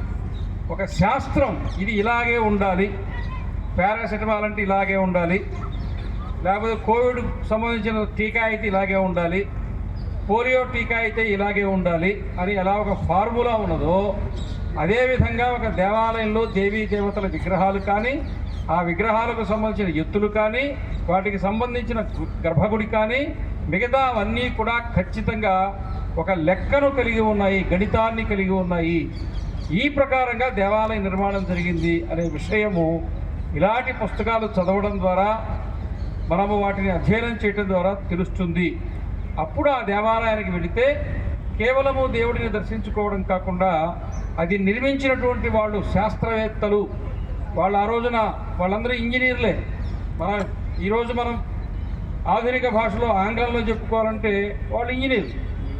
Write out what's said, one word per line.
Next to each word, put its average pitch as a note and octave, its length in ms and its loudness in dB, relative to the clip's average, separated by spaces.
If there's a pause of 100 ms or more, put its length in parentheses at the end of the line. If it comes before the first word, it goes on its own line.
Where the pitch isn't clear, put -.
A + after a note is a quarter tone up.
(720)
ఒక E3 140 -2
శాస్త్రం, B3 800 2 (140)
ఇది G3 120 -2
ఇలాగే A#3 460 2
ఉండాలి, G3 500 2 (880)
పారాసెటమాల్ G#3+ 680 0
అంటే G#3+ 180 -2
ఇలాగే G3 340 2
ఉండాలి, F3+ 500 2 (1000)
లేకపోతే G#3+ 320 0
కోవిడ్ A#3+ 680 0
సంబంధించిన A3 580 0 (140)
టీకా G#3+ 240 0
అయితే A3 260 -2
ఇలాగే F#3+ 280 0
ఉండాలి, F#3 520 0 (840)
పోలియో B3 340 4
టీకా A#3 340 -2
అయితే A3 360 0
ఇలాగే G3+ 300 0
ఉండాలి F#3 600 2 (180)
అని G3+ 140 0
ఎలా F#3+ 160 2
ఒక G3+ 340 0
ఫార్ములా A3+ 500 2
ఉన్నదో, F#3 600 2 (640)
అదేవిధంగా A#3 720 2
ఒక A#3 160 0
దేవాలయంలో A3 800 2
దేవీ G3+ 400 0
దేవతల G3+ 420 0
విగ్రహాలు F#3 520 2
కానీ, A3 420 0 (500)
ఆ E3+ 100 4
విగ్రహాలకు A3 640 0
సంబంధించిన G3+ 540 0
ఎత్తులు G#3 300 0
కానీ, A3 480 0 (300)
వాటికి F#3+ 340 0
సంబంధించిన A3+ 600 -2 (480)
గర్భగుడి G3+ 380 2
కానీ, A#3+ 500 0 (340)
మిగతా A#3+ 300 2 (160)
అవన్నీ A#3 340 0
కూడా A#3 300 -2 (160)
ఖచ్చితంగా G#3+ 600 0 (600)
ఒక E3 140 -2
లెక్కను F#3+ 580 2
కలిగి A#3 300 0
ఉన్నాయి, G3+ 540 2
గణితాన్ని A3 520 2
కలిగి G3 240 0
ఉన్నాయి. E3+ 640 0 (600)
ఈ B3 180 2
ప్రకారంగా C4 600 2
దేవాలయ G#3+ 480 2
నిర్మాణం G3 480 0
జరిగింది E3+ 680 0
అనే E3 180 0
విషయము E3 800 0 (460)
ఇలాంటి A3+ 380 2
పుస్తకాలు A3 520 -2
చదవడం G3 540 0
ద్వారా, F#3+ 460 2 (840)
మనము G3 320 2
వాటిని G3 300 0
అధ్యయనం G#3+ 540 0
చేయడం G3+ 240 0
ద్వారా F#3+ 240 2
తెలుస్తుంది. F3 880 -2 (580)
అప్పుడు C#4 300 0
ఆ C4 120 2
దేవాలయానికి G#3+ 680 2
వెళితే F3 340 0 (760)
కేవలము C4 440 2 (120)
దేవుడిని A#3 400 0
దర్శించుకోవడం G#3 640 -2 (100)
కాకుండా, F#3 400 0 (720)
అది E3+ 140 0 (120)
నిర్మించినటువంటి B3+ 880 0
వాళ్ళు G#3+ 220 2 (140)
శాస్త్రవేత్తలు, G#3+ 880 0 (800)
వాళ్ళు G3 240 2
ఆ - 80 2
రోజున, A#3 260 0 (420)
వాళ్ళందరూ G#3+ 340 0 (100)
ఇంజనీర్లే. A#3+ 500 2 (640)
మన, F3+ 120 0 (540)
ఈరోజు A#3 340 0
మనం A#3+ 160 -2 (1000)
ఆధునిక B3 340 2 (100)
భాషలో, A3+ 320 2 (140)
ఆంగ్లంలో A#3 460 2
చెప్పుకోవాలంటే A3 640 0 (400)
వాళ్ళు A#3+ 240 0
ఇంజనీర్లు. B3+ 400 0 (420)